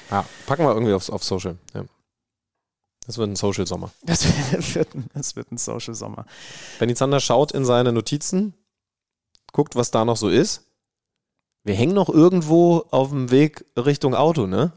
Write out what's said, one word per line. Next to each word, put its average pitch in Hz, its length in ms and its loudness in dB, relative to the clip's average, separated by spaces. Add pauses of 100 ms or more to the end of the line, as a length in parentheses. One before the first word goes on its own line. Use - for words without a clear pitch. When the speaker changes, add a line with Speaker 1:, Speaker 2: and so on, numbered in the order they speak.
(100)
Speaker 1:
ja. 98 140 0 (220)
Packen 156 180 0
wir 131 80 4
irgendwie 110 220 0
aufs, - 160 -4
auf - 140 -8
Social. 90 320 -6 (180)
Ja. 101 80 -10 (1200)
Das 113 120 -12
wird 107 120 -2
ein 95 60 -8
Social-Sommer. 92 540 -4 (140)
Speaker 2:
Das 170 200 0
<laughs> 147 500 -2
wird 160 200 -2
ein, 123 200 -10
das - 220 -10
wird 120 160 -12
ein 120 60 -8
Social-Sommer. 110 680 -10 (540)
Speaker 1:
Benny 117 160 0
Zander 139 260 0
schaut 135 320 2
in 135 120 -2
seine 123 280 2
Notizen, 160 640 -2 (1000)
guckt, - 220 -2
was 123 160 0
da 113 140 2
noch 117 120 0
so 107 120 -2
ist. 131 340 2 (1000)
Wir 104 100 -2
hängen 135 200 2
noch 196 140 2
irgendwo 170 840 4
auf 135 180 2
dem 131 220 -4
Weg 147 320 4 (120)
Richtung 135 380 0
Auto, 143 320 2
ne? 117 300 0